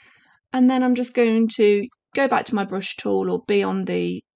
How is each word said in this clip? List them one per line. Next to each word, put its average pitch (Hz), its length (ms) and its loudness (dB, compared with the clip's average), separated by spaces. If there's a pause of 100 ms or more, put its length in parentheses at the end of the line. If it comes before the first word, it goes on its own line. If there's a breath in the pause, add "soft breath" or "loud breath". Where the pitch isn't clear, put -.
(520 soft breath)
And 254 160 4
then 254 140 2
I'm 247 120 2
just 240 200 -4
going 226 420 2
to 208 320 2 (260)
go 277 140 0
back 254 160 0
to - 100 -6
my 202 100 -2
brush 196 300 -8
tool 190 340 -2
or 180 200 -4
be 202 160 2
on 190 220 -4
the 180 360 -4 (140)